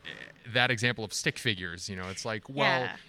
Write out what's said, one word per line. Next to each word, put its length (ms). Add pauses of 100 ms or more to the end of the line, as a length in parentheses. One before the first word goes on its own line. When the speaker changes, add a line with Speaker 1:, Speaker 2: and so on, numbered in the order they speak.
(520)
Speaker 1:
that 180
example 360
of 80
stick 240
figures, 500
you 80
know, 140
it's 160
like, 240
well, 320
Speaker 2:
Yeah. 140 (140)